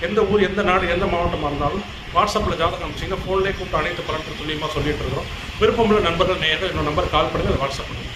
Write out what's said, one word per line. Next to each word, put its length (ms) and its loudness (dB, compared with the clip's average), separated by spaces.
எந்த 140 2
ஊர், 180 4
எந்த 200 0
நாடு, 160 4
எந்த 200 0
மாவட்டமா 360 0
இருந்தாலும் 340 -2
WhatsApp-ல 440 2
ஜாதகம் 260 0
அனுப்பிச்சீங்கன்னா, 380 -6
ஃபோன்லேயே 320 0
கூப்பிட்டு 240 -2
அனைத்து 300 -4
பலன்கள் 300 -6
துல்லியமா 360 -4
சொல்லிட்டு 280 0
இருக்கிறோம். 240 -4
விருப்பமுள்ள 460 6
நண்பர்கள், 360 2
நேயர்கள் 280 2
இன்னொரு 180 0
நம்பருக்கு 280 0
கால் 140 2
பண்ணுங்க, 200 0
இல்லை 120 0
WhatsApp 260 -4
பண்ணுங்க. 260 -8